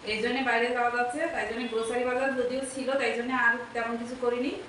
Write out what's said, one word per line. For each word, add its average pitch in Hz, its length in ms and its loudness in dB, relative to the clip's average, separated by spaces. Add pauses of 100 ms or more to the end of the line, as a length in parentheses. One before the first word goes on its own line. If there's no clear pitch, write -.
এই 214 180 -2
জন্যে 247 200 2
বাইরে 240 280 2
যাওয়া 240 200 2
যাচ্ছে, 247 380 0
তাই - 220 -2
জন্যে 233 180 -4
গ্রোসারি 226 360 0
বাজার 254 340 0
যদিও 254 240 0 (140)
ছিল, 262 180 -2
তাই 240 240 2
জন্যে 247 160 -2
আর - 200 4 (200)
তেমন 233 240 -2
কিছু 240 240 -6
করিনি। 247 300 2 (180)